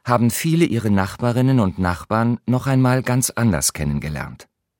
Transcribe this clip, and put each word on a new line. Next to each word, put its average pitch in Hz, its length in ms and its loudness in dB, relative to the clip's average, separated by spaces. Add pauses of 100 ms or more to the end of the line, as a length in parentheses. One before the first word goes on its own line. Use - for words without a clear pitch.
haben 120 260 2
viele 165 320 0
ihre 110 260 0
Nachbarinnen 120 680 2
und 92 200 0
Nachbarn 110 680 -2
noch 123 200 0
einmal 131 380 2
ganz 123 260 -2
anders 101 440 0
kennengelernt. 71 720 -6 (320)